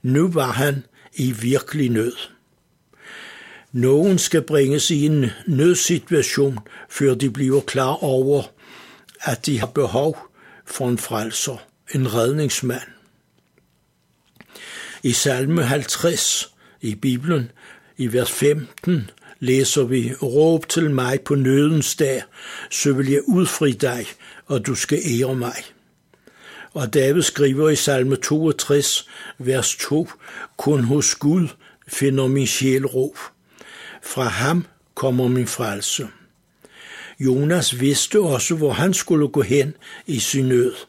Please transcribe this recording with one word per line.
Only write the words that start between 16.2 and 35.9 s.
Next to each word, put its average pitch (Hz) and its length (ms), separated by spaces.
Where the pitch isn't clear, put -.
i 110 140
Bibelen, 131 560
i 120 160
vers 123 180
femten, 147 800
læser 131 440
vi: 117 280
"Råb 156 560
til 160 220
mig 131 300
på - 140
nødens 139 640
dag, 135 260
så - 220
vil 135 160
jeg 143 200
udfri 170 440
dig, 120 340
og 123 200
du 135 80
skal - 300
ære 131 300
mig." 123 300
Og 123 220
David 147 280
skriver 143 460
i 151 80
salme 135 400
toogtres, 147 920
vers 127 380
to: 160 320
"Kun 139 280
hos 135 300
Gud 156 340
finder 135 380
min 135 200
sjæl 131 400
ro. 131 300
Fra - 220
ham 123 420
kommer 127 340
min 123 180
frelse." 104 600